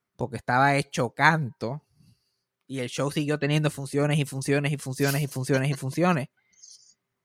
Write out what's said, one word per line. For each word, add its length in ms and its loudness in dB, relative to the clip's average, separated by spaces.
porque 200 -6
estaba 400 4
hecho 380 -2
canto, 680 0
y 140 -10
el 80 -4
show 220 -2
siguió 280 -2
teniendo 320 2
funciones 480 0
y 60 2
funciones 480 0
y 60 -2
funciones 440 0
y 40 0
funciones 440 0
y 40 0
funciones. 540 0